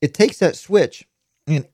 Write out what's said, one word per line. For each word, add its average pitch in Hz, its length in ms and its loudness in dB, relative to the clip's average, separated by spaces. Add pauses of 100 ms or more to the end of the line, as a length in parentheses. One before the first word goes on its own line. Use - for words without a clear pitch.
it 147 140 -4
takes - 240 0
that 170 160 0
switch - 520 -2 (380)
and 147 280 -2